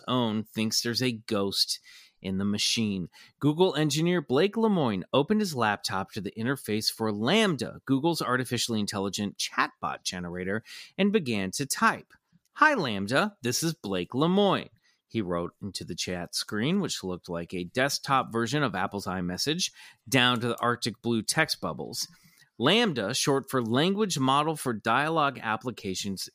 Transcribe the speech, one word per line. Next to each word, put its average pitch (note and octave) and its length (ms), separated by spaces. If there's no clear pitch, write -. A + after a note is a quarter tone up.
own A2 360
thinks A2 380
there's A#2+ 200
a B2+ 120
ghost G2+ 680
in F#2+ 160
the G2 80
machine." G2+ 640
Google D3+ 360
engineer D#3 460
Blake D#3+ 340
Lemoine E3+ 480
opened D3+ 280
his F3 140
laptop G2+ 560
to G#2+ 100
the F#2 160
interface A2+ 540
for A2 200
LaMDA, C3 760
Google's D3 360
artificially B2 580
intelligent G2+ 600
chatbot - 640
generator, F2+ 600
and G3+ 120
began A#2+ 400
to C#3+ 140
type. - 480
"Hi, D4+ 220
LaMDA. C3 640
This A#2 220
is E3 120
Blake F#2 380
Lemoine," E3 560
he A2+ 140
wrote F2 400
into F#2+ 240
the E2+ 100
chat F2 400
screen, C#3 460
which C3 220
looked F2+ 260
like E2+ 240
a F2+ 100
desktop B2+ 680
version A#2 320
of A2+ 120
Apple's G2 320
iMessage, F#2 600
down B2 300
to B2 80
the A#2 120
Arctic A#2 440
Blue A#2 180
text - 400
bubbles. - 460
LaMDA, C3 560
short C#3 340
for B2+ 140
Language E3 560
Model D3 360
for C3+ 160
Dialogue C3+ 680
Applications, G#2+ 920